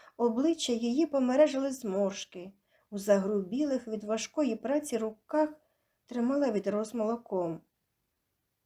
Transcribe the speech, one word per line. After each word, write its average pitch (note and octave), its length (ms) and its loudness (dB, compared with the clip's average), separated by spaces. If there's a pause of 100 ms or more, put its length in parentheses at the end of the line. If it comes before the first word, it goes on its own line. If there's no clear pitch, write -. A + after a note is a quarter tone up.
(180)
обличчя B3+ 560 0
її A#3+ 320 2
помережили C4+ 680 2
зморшки. G3 800 -4 (380)
У G#3 80 -8
загрубілих G#3 920 2
від A3 160 -6
важкої A3 520 -2
праці C#4 420 -2
руках A3 520 -2 (560)
тримала B3 460 0
відро G3+ 320 0
з A3 100 -12
молоком. G#3 680 -2 (1040)